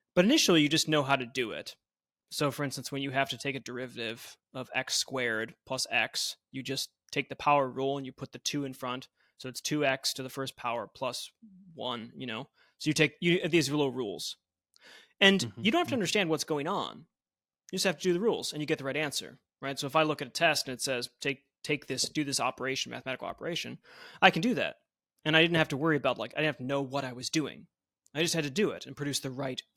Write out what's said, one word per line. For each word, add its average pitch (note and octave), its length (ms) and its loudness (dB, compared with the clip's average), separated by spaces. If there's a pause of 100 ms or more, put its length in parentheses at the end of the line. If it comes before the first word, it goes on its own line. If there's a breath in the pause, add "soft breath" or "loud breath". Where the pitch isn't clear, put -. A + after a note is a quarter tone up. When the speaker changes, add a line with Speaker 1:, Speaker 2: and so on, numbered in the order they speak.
(160 soft breath)
Speaker 1:
but F3+ 100 8
initially G3+ 360 6
you D3 80 4
just D3+ 180 2
know D3+ 160 2
how C#3 120 2
to B2+ 100 0
do A#2 260 -4
it. D#2 240 -10 (560)
So D3 180 0
for D3 140 -4
instance, C3+ 280 -6
when C#3 100 -4
you C#3 100 -4
have C3+ 180 2
to B2 80 -6
take C3+ 180 -4
a C3+ 40 -6
derivative A#2+ 800 -8 (160)
of B2+ 200 -10
x - 220 -2
squared A#2 580 -2 (120)
plus C3 260 -4
x, - 460 -2 (140)
you C3 120 -8
just C3+ 260 -4 (220)
take C#3+ 180 -2
the C#3 60 -10
power C#3+ 340 4
rule C3+ 280 -2
and C3+ 80 -8
you C3 80 -12
put - 180 -12
the - 80 -12
two C#3+ 260 -4
in C3 80 -6
front. B2+ 360 -6 (280)
So C3 120 -12
it's B2 120 -10
two D3+ 220 0
x C3+ 300 0
to C3+ 100 -8
the C3 60 -8
first C3+ 260 -6
power A#2 320 -4
plus - 420 -8 (440)
one, A#2+ 420 -6
you C3 120 -10
know? A#2 200 -6 (320 soft breath)
So D#3 100 -2
you D3+ 40 4
take, D3+ 260 4
you, F3 300 4
these D3 200 4
little C#3+ 220 2
rules. G#2 460 -6 (840 loud breath)
And G3 220 8
Speaker 2:
Mm-hmm. - 240 -6
Speaker 1:
you A3 60 4
don't E4 80 4
have E4+ 80 0
to - 40 -4
Speaker 2:
Mm-hmm. D4 40 0
Speaker 1:
understand G3 340 2
what's D#3 160 2
going D3 220 -2
on. D3+ 380 -4 (680)
You F#3 60 -4
just F#3 80 2
have F3+ 120 2
to - 60 -14
do F3+ 100 4
the F3 60 2
rules G3 340 0
and D3+ 80 -4
you D3+ 40 -2
get D#3 120 2
the C3 80 -6
right C3+ 120 -2
answer, - 420 -4 (220)
right? C#3 160 -6
So D3 100 -4
if C3 80 0
I D#3+ 80 8
look D3+ 180 2
at C3+ 60 -8
a A2+ 40 -16
test D#3 360 4
and C3 60 -4
it A#2+ 80 -6
says, B2 280 0 (120)
"Take, C#3 240 -4 (180)
take D3+ 240 -2
this, C3 220 -2
do D#3 140 -2
this C#3 160 -2
operation, B2+ 520 -2
mathematical B2 360 -8
operation," D#3 500 -6 (440 loud breath)
I F#3+ 100 12
can E3 100 0
do A#3 140 0
that. G2+ 220 -2 (460)
And D#3 140 4
I D#3+ 40 8
didn't E3+ 160 4
have D#3 120 2
to C#3+ 80 -4
worry D#3 200 2
about, C3 200 0
like, A#2 160 -8
I - 60 -10
didn't D#3 80 0
have D3 100 -4
to C3 60 -12
know C#3 180 -2
what C3+ 240 -4
I B2+ 80 -8
was B2 160 -8
doing. C3 380 -4 (460)
I D3 100 -2
just E3 100 0
had E3 100 0
to C#3+ 60 -2
do D3+ 220 2
it F2 160 -10
and C3+ 80 -12
produce C#3+ 260 -4
the C#3 80 -6
right C3 320 -6 (160)